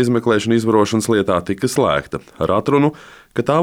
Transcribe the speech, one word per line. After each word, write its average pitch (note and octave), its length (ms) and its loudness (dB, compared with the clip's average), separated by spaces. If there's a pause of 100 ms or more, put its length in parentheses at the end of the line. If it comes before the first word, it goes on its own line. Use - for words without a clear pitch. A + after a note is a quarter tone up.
izmeklēšana A#2 500 0
izvarošanas A2 560 0
lietā G2 320 0
tika G2+ 240 -4
slēgta D#2 540 -2 (180)
ar E2 160 0
atrunu, C#3+ 380 0 (420)
ka A#2+ 80 -2
tā D3 180 0